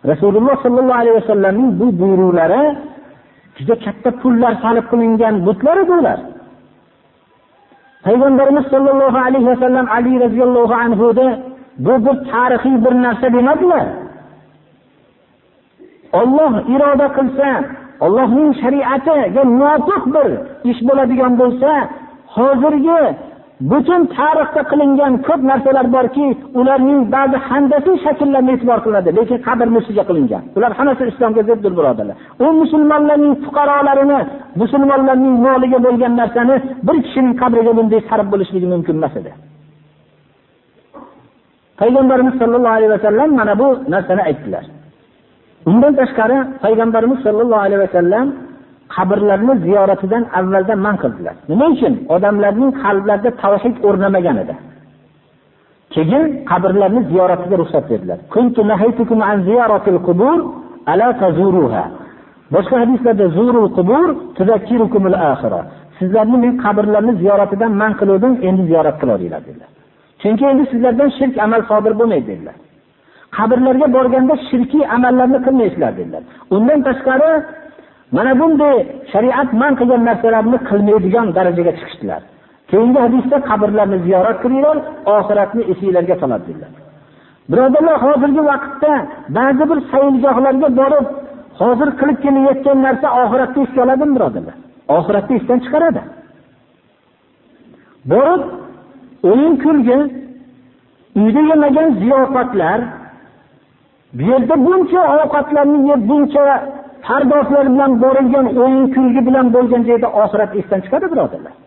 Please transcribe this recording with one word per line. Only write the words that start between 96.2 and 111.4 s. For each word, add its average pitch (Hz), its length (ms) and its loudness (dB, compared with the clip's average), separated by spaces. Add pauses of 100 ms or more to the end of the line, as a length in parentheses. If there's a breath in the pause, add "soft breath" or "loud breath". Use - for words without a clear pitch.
Borib, 277 360 2 (800)
o'yin 269 360 2
kulgi, 262 400 2 (1160)
uyda 220 260 2
yemagan 311 500 2
ziyofatlar, 233 880 0 (1300)
bu 127 100 -8
yerda 247 340 2
buncha 349 440 2 (100)
ovqatlarni 294 720 2
yeb, 285 200 2
buncha 285 400 2 (560)
pardozlar 277 640 0
bilan 269 340 2
borilgan, 269 540 2
o'yin 262 340 2
kulgi 262 380 2
bilan 262 280 2
bo'lgan 247 300 2
joyda 233 260 0
oxirat 208 460 0
esdan 196 240 -4
chiqadi, 285 260 -4
birodarlar. 170 480 -6 (140)